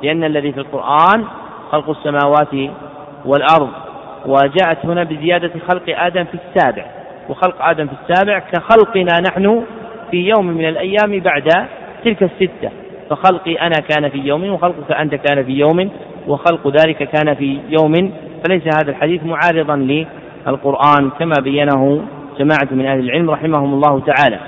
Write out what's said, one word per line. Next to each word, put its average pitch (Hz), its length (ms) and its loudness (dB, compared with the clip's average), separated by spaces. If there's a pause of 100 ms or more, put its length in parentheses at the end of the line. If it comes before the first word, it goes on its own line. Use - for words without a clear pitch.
لأن 160 200 0
الذي 147 280 -2
في 131 80 -8
القرآن 147 640 2 (460)
خلق 151 180 -2
السماوات 143 800 0 (540)
والأرض، 143 440 4 (560)
وجاءت 143 600 2
هنا 170 180 0
بزيادة 165 480 -2 (160)
خلق 180 200 0
آدم 175 360 -2
في 170 220 -10
السابع، 120 400 0 (440)
وخلق 175 360 -2
آدم 156 220 0
في 135 60 -8 (100)
السابع 190 360 2
كخلقنا 185 800 4
نحن 202 440 2 (480)
في 180 60 -4
يوم 196 300 2
من 160 220 0
الأيام 196 500 0
بعد 170 480 2 (380)
تلك 214 180 2
الستة، - 460 -2 (400)
فخلقي 170 440 2
أنا 170 220 0 (140)
كان 147 200 2
في 139 80 -6
يوم، 147 320 -2
وخلقك 170 420 -2
أنت 147 240 -2
كان 143 280 0
في 127 80 -4
يوم، 156 380 2 (380)
وخلق 143 400 0
ذلك 151 420 2
كان 151 260 0
في 139 240 -4 (100)
يوم، 156 420 2 (320)
فليس 170 200 0
هذا 151 280 0
الحديث 156 320 -2
معارضا 160 520 0
للقرآن 139 1300 0 (100)
كما 165 240 0
بينه 139 580 2 (380)
جماعة 139 320 2
من 131 140 0
أهل 135 140 0
العلم 151 320 0
رحمهم 143 420 0
الله 139 260 4
تعالى. 131 480 2